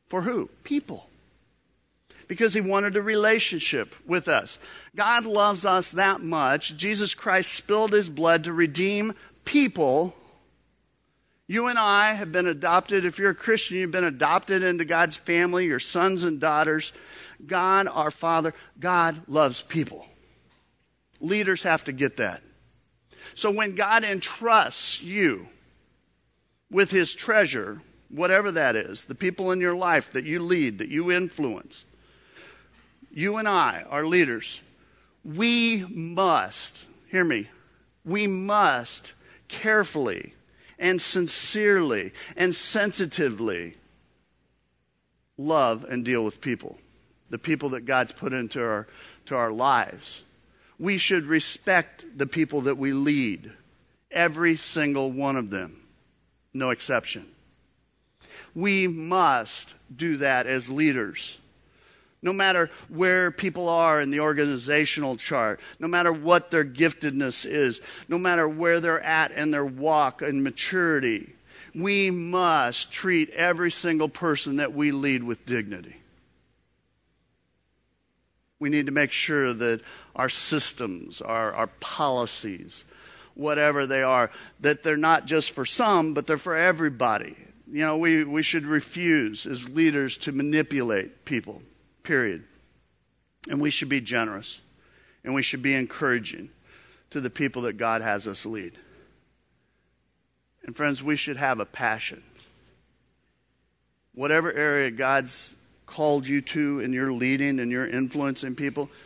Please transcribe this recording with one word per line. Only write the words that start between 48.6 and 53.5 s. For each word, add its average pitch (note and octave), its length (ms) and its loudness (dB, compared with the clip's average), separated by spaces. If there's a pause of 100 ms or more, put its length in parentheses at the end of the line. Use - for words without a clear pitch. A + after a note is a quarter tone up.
our, G#2+ 240 -2 (380)
to C#3 100 -6
our A#2 160 0
lives. A#2 720 0 (560)
We F#3 200 -2
should F3 260 2
respect D#3+ 800 0 (100)
the C#3 120 -2
people D3 340 -2
that C3+ 160 0
we C#3 160 -2
lead, C3+ 580 -2 (600)